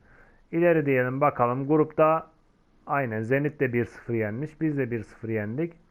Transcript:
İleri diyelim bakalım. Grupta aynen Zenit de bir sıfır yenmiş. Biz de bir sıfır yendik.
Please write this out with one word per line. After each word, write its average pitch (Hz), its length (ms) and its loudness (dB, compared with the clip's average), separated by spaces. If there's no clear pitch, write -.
İleri 165 340 4
diyelim 131 340 2
bakalım. 135 480 0
Grupta 156 580 2
aynen 123 360 -2
Zenit 139 380 0
de 131 120 0
bir 120 120 2
sıfır - 300 -8
yenmiş. 113 460 -4
Biz 151 180 -2
de 123 120 -2
bir 113 120 -6
sıfır - 260 -14
yendik. 113 440 -4